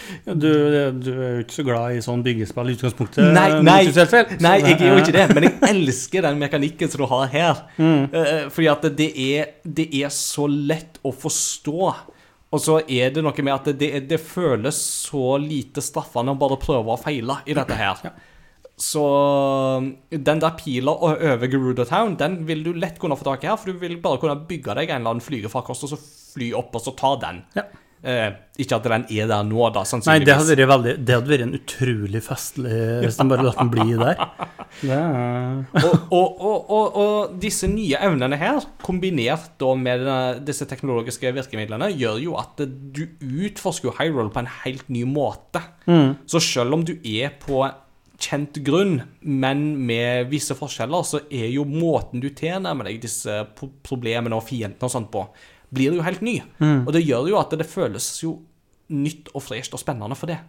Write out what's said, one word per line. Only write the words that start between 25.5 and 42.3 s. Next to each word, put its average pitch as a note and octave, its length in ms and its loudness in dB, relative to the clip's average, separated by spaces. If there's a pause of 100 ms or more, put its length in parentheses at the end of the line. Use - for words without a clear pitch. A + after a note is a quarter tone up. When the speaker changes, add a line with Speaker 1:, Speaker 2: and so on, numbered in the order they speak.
Speaker 2:
og C3+ 80 -10
så D3 60 -8 (300)
fly B2 260 -8
opp, A#2+ 200 -6
og A2+ 60 -6
så C3 160 -8
ta C3+ 140 0 (100)
den. F2+ 220 -10 (120)
Speaker 1:
Ja. - 120 -4 (320)
Speaker 2:
Eh, A#2 320 -2 (240)
ikke B2+ 240 -2
at A2 100 -4
den A2+ 160 2
er G#2+ 240 -2
der G#2 160 2
nå, G#2+ 240 0
da, G2+ 140 -2
Speaker 1:
Nei, - 20 -6
Speaker 2:
sannsynligvis. D3+ 400 4
Speaker 1:
det C#3 140 8
hadde D#3 180 4
vært C3+ 140 6
veldig, B2 260 4
det B2+ 180 2
hadde B2 140 0
vært C3+ 160 2
en C3+ 140 -4
utrolig A2 680 -4
festlig B2 480 -8 (300)
hvis A2+ 160 0
de C3+ 100 4
bare C3 160 4
latt B2 160 0
den A#2+ 100 2
bli A2+ 220 2
der. A#2+ 320 2
Speaker 2:
<laughs> - 560 -12
Speaker 1:
Det C3+ 160 -2
er B2+ 880 -2
Speaker 2:
Og, E3+ 220 2
og, F3+ 340 2
og, G3+ 300 -2
og, G#3+ 260 2
og G#3 420 0
disse F#3+ 300 -4
nye G3 320 -2
evnene C#3+ 380 0
her, A#3+ 240 0 (160)
kombinert E3 800 -2
da C3 160 2
med B2 260 -2
denne, C3 400 -2
disse C#3+ 240 -6
teknologiske B2+ 680 -4
virkemidlene, A2+ 580 -6
gjør A#2 300 -2
jo E3 160 -6